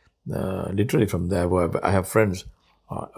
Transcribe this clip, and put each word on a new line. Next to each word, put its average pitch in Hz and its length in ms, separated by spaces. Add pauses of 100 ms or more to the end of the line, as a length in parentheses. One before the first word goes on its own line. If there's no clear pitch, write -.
(340)
uh, 92 380
literally 107 320
from 87 240
there, 90 180
who 90 120
have, 85 240
I 85 80
have 95 180
friends. 104 380 (420)
Uh, - 160 (140)